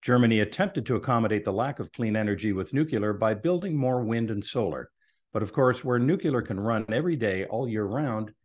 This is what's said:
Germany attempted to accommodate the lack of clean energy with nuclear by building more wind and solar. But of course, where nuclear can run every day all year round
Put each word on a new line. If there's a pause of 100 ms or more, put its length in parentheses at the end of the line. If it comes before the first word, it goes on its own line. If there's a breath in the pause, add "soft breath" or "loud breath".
Germany
attempted
to
accommodate
the
lack
of
clean
energy
with
nuclear
by
building
more
wind
and
solar. (420)
But
of
course,
where
nuclear
can
run
every
day
all
year
round (120)